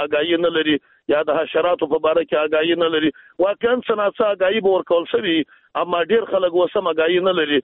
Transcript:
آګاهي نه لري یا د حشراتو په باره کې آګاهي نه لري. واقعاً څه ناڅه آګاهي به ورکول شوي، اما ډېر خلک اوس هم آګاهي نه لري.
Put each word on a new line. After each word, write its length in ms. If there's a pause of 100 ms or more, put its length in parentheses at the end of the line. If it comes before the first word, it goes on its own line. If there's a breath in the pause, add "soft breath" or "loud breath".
آګاهي 360
نه 80
لري 300 (300 soft breath)
یا 140
د 80
حشراتو 560
په 120
باره 240
کې 220
آګاهي 340
نه 100
لري. 220 (280 loud breath)
واقعاً 360
څه 200
ناڅه 300 (100)
آګاهي 260
به 80
ورکول 440
شوي، 320 (320 soft breath)
اما 260
ډېر 220
خلک 280
اوس 240
هم 160
آګاهي 300
نه 100
لري. 320